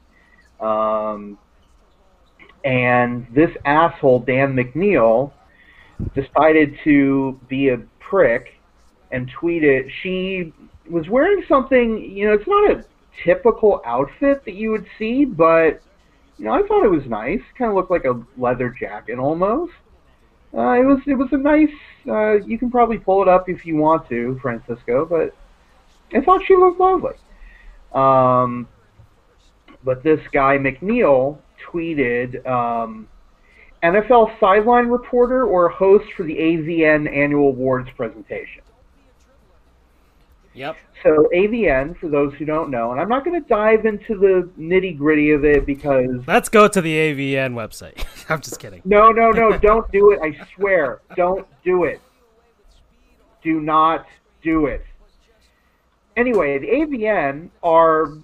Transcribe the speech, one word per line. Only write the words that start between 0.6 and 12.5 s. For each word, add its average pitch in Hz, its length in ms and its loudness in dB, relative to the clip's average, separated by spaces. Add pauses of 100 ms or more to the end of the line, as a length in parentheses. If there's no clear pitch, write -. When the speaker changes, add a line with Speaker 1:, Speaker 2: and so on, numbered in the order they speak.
Speaker 1:
Um, 107 760 -4 (1300)
and 123 680 0
this 160 180 2 (140)
asshole, 143 560 2
Dan 135 340 0
McNeil, 127 760 0 (840)
decided 147 720 2
to 135 540 2 (100)
be 135 220 -2
a 120 80 -2 (220)
prick 135 540 0 (560)
and 127 220 -10
tweeted, 151 560 0 (140)
she 185 500 -6 (380)
was 165 180 -4
wearing 339 400 0
something, 247 500 2
you 202 280 -6
know, 214 80 4
it's 208 120 -2
not 403 240 4